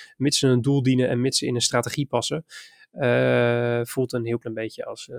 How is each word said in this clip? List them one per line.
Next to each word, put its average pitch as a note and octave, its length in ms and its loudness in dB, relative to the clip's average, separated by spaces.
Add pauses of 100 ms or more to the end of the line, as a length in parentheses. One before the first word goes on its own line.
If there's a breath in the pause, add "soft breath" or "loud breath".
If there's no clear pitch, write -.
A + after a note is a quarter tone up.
(160 loud breath)
mits C#3 220 0
ze C#3 120 4
een B2 120 4
doel C#3 200 2
dienen B2+ 260 4
en B2 120 0
mits C3 180 0
ze C3+ 80 -2
in B2 80 -2
een A#2+ 60 0
strategie B2 460 0
passen. D3 380 -2 (460 loud breath)
Eh, A#2+ 920 2
voelt B2+ 300 -4
een A#2+ 120 -2
heel A#2 140 -2
klein A#2 180 -8
beetje A2 280 -8
als, - 240 -14
eh, B2+ 100 -12